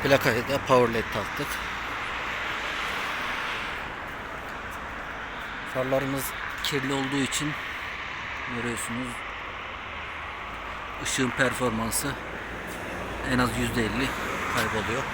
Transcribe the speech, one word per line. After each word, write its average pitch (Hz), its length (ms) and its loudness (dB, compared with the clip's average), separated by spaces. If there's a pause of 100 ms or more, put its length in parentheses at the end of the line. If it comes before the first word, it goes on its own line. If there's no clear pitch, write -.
plakaya 127 460 6
da 139 80 4 (100)
power 123 260 10
led 110 100 4 (100)
taktık. 113 340 0 (4000)
Farlarımız 135 580 2 (320)
kirli 135 300 2
olduğu 135 240 2
için 147 360 2 (1000)
görüyorsunuz, 117 520 -2 (2000)
ışığın 131 260 2
performansı 117 800 2 (1200)
en 127 80 4
az 117 200 4
yüzde 117 220 2
elli 113 260 2 (480)
kayboluyor. 110 480 2 (100)